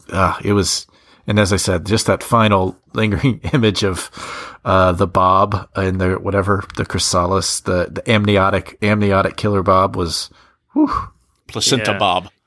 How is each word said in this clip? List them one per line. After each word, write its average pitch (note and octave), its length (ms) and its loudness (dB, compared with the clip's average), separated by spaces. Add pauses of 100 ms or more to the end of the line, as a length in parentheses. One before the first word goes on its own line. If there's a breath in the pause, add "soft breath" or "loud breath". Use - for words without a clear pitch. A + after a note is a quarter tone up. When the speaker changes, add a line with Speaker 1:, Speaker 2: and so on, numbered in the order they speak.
(120)
Speaker 1:
uh, F2+ 320 0
it G#2 100 0
was, - 340 -2 (400 soft breath)
and G#2+ 120 2
as G2 120 4
I G2 60 2
said, F2 300 -2
just G#2+ 180 0
that G2 180 0
final G#2 540 2 (160)
lingering A2 540 0
<laughs> - 60 -8
image A2 300 2
of, F#2+ 260 -4 (540 loud breath)
uh, F#2 300 4
the F#2 140 0
Bob F#2+ 680 2
and F#2+ 240 -2
the, F#2 140 0
whatever, G2 500 -2 (120)
the G2 100 -4
chrysalis, F#2 760 -2
the, F2+ 300 -2
the - 180 -8
amniotic, G2+ 720 2
amniotic G2+ 540 2
killer G2+ 280 0
Bob F#2+ 320 2
was, F2 340 -4 (440 soft breath)
whew. - 360 0 (380)
Speaker 2:
Placenta A2 440 0
Speaker 3:
Yeah. G2+ 60 -2
Speaker 2:
Bob. F#2 320 0 (180)